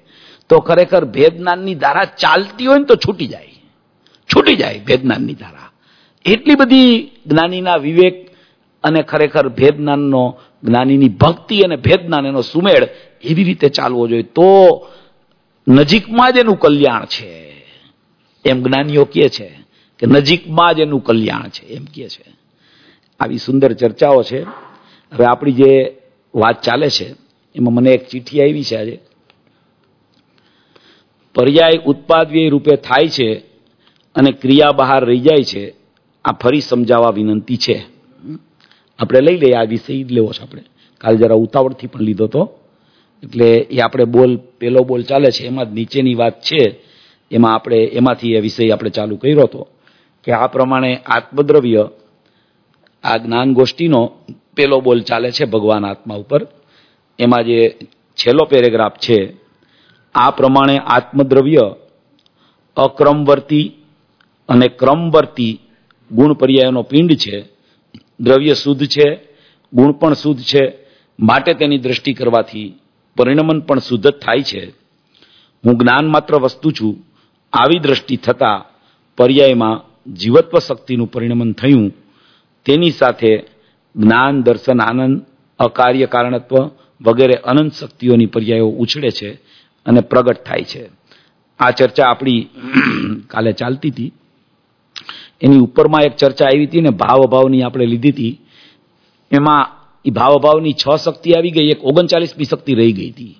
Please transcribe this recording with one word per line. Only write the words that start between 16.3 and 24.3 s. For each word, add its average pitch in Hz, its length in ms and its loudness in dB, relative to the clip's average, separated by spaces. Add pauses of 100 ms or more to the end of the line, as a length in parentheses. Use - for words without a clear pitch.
જ 254 40 -2
એનું 226 200 2
કલ્યાણ 139 480 0
છે, 104 240 -12 (1160)
એમ 131 180 0
જ્ઞાનીઓ 143 420 0
કહે 143 240 0
છે 104 180 -12 (520)
કે 117 60 -4
નજીકમાં 160 680 2
જ 156 40 -2
એનું 147 240 -2
કલ્યાણ 117 460 -2
છે, - 160 -20
એમ 135 200 -18
કહે 143 220 -20
છે. - 180 -20 (960)
આવી 123 180 -2
સુંદર 131 360 0
ચર્ચાઓ 123 500 0
છે. 127 160 -10 (720)